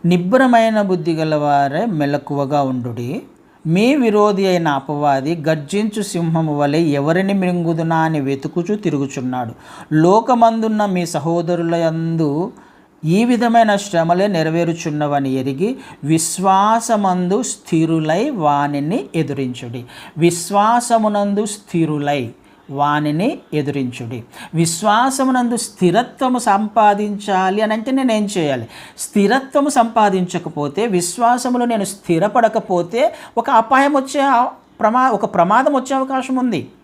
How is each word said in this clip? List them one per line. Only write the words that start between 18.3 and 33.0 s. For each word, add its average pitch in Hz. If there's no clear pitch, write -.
వానిని 147
ఎదురించుడి." 127
విశ్వాసమునందు 208
స్థిరులై 147
వానిని 151
ఎదురించుడి. 127
విశ్వాసమునందు 240
స్థిరత్వము 247
సంపాదించాలి 208
అని 214
అంటే 226
నేనేం 247
చేయాలి? 147
స్థిరత్వము 262
సంపాదించకపోతే, 190
విశ్వాసములో 240
నేను 226
స్థిరపడకపోతే 208